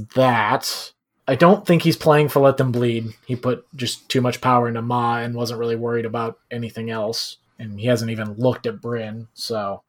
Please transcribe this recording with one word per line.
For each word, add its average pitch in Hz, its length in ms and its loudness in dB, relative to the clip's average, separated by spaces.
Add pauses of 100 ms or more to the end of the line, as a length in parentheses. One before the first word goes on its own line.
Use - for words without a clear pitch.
(160)
that. 123 760 0 (360)
I 139 60 2
don't 185 300 6
think 170 180 4
he's 160 120 4
playing 151 340 4
for 143 100 2
Let 135 180 6
Them 131 140 2
Bleed. 117 420 -2 (140)
He 127 80 -2
put 123 280 -4 (120)
just - 340 -8
too 135 100 2
much 123 220 0
power 120 260 4
into 117 140 -4
Ma 120 380 0
and 120 160 -4
wasn't 117 240 -4
really 117 160 0
worried 117 300 -2
about 113 340 -6 (100)
anything 113 400 -8
else. 110 480 -6 (220)
And 104 200 -10
he 107 60 -6
hasn't 117 240 2
even 110 240 -6
looked 117 320 -2
at 107 160 -6
Bryn, 113 520 -8
so, 101 560 -6